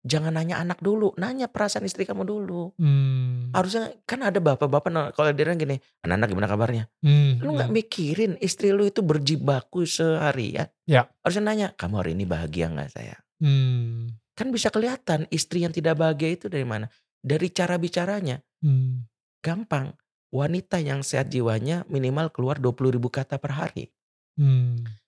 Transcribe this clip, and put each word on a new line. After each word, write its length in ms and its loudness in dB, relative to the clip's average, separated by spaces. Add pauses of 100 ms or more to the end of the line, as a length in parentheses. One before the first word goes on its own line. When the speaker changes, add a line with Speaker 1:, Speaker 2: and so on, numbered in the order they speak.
Speaker 1:
jangan 320 0
nanya 240 -2
anak 240 -4
dulu, 340 2
nanya 320 -4
perasaan 380 -4
istri 200 -4
kamu 200 -6
dulu. 520 -6
Speaker 2:
Hmm. 720 2
Speaker 1:
Harusnya, 400 0 (140)
kan 180 -4
ada 160 2
bapak-bapak, 500 2
nah, 220 -2
kalau 180 2
L 80 2
D 60 2
R-an 140 0
gini, 200 -2 (240)
"Anak-anak 300 0
gimana 160 0
kabarnya?" 380 0 (160)
Speaker 2:
Hmm, 380 6
Speaker 1:
Lu 140 -2
nggak 160 0
Speaker 2:
hmm. 80 0
Speaker 1:
mikirin 640 -2
istri 320 0
lu 160 4
itu 160 0
berjibaku 800 2
seharian. 880 0 (140)
Speaker 2:
Ya. 260 6 (100)
Speaker 1:
Harusnya 240 0
nanya, 300 0
"Kamu 220 -6
hari 180 -2
ini 100 -2
bahagia 460 -2
nggak, 200 -6
sayang?" 320 -16 (180)
Speaker 2:
Hmm. 760 2 (180)
Speaker 1:
Kan 160 -6
bisa 220 0
kelihatan 580 -2
istri 360 -2
yang 100 -2
tidak 220 0
bahagia 360 0
itu 140 -8
dari 160 -4
mana? 240 -4 (300)
Dari 340 -2
cara 260 -2
bicaranya. 640 -2 (220)
Speaker 2:
Hmm. 480 2 (320)
Speaker 1:
Gampang. 500 -4 (400)
Wanita 480 -2
yang 240 -2
sehat 260 -2
jiwanya 640 -2
minimal 400 -2
keluar 240 -2
dua 160 0
puluh 240 0
ribu 160 -2
kata 260 -6
per 160 -6
hari. 380 -8 (480)
Speaker 2:
Hmm. 400 4 (300)